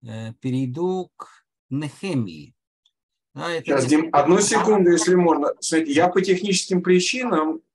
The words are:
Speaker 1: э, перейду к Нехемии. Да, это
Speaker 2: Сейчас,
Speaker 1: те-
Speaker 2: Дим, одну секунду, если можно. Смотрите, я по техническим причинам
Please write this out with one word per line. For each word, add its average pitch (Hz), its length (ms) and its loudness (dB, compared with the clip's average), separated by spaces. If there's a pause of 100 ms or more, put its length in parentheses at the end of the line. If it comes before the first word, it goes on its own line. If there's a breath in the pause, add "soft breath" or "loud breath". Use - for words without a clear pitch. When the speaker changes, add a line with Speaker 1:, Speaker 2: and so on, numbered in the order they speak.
Speaker 1:
э, 113 320 -12
перейду 139 800 -4
к - 100 -18 (420)
Нехемии. 131 840 -6 (760)
Да, 156 180 -8
это 165 140 -6
Speaker 2:
Сейчас, 135 180 0
Speaker 1:
те- 123 60 -2
Speaker 2:
Дим, 151 240 4
одну 151 260 4
секунду, 208 520 2
если 170 240 2
можно. 156 340 2 (100)
Смотрите, 160 320 -2
я 160 160 4
по 180 140 0
техническим 185 600 0
причинам 180 800 0 (120)